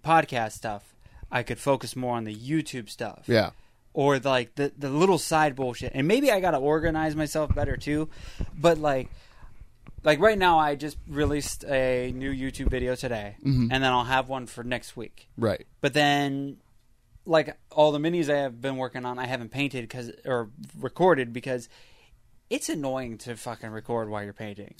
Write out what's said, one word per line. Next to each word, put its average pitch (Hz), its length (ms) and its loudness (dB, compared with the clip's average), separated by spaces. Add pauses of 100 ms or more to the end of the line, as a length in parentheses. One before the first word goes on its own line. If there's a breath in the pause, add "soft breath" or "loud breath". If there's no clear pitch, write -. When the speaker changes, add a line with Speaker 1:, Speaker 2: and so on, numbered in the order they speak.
Speaker 1:
podcast 139 500 2
stuff, - 420 -10 (360 soft breath)
I 120 120 0
could 120 160 -6
focus 131 360 0
more 123 200 -4
on 113 80 -4
the 110 120 -8
YouTube 131 540 -4
stuff. - 380 -10
Speaker 2:
Yeah. 110 240 4 (420)
Speaker 1:
Or, 139 260 4
like, 123 360 0
the, 143 220 -2
the 139 120 -6
little 165 300 4
side 156 360 2
bullshit. 123 380 -4
And 135 140 2
maybe 254 240 6
I 202 80 4
gotta 175 180 2
organize 156 580 0
myself 151 380 -2
better, 143 240 0
too. 151 320 -2 (480 loud breath)
But, 165 220 6
like, 139 300 0 (920 soft breath)
like, - 160 4
right 214 180 6
now, 180 220 6
I 147 160 2
just 143 220 -8 (100)
released 147 580 -2
a 127 500 2
new 135 180 -4
YouTube 131 380 -2
video 127 240 0
today. 107 400 -6 (100)
Speaker 2:
Mm-hmm. 127 260 4
Speaker 1:
And 131 120 2
then 131 80 4
I'll 123 140 4
have 131 240 0
one 127 180 -8
for 120 160 -12
next 123 340 -8
week. 107 300 -14 (100)
Speaker 2:
Right. 107 300 -2 (140)
Speaker 1:
But 135 120 0
then, 143 640 2 (680)
like, 156 320 2 (140)
all 151 200 6
the 147 80 0
minis 165 340 0
I 143 60 2
have 127 220 -4
been 135 160 -2
working 127 280 -6
on, 123 140 -4
I 127 80 -4
haven't 120 220 -4
painted 131 400 -4
'cause, 123 200 -10 (160)
or 120 240 0 (300)
recorded 135 540 4
because 127 360 -6 (800 soft breath)
it's 277 200 -4
annoying 131 500 -4
to 120 160 -10
fucking 113 340 -10
record 110 400 -4
while 107 140 -6
you're 101 100 -10
painting. 101 460 -12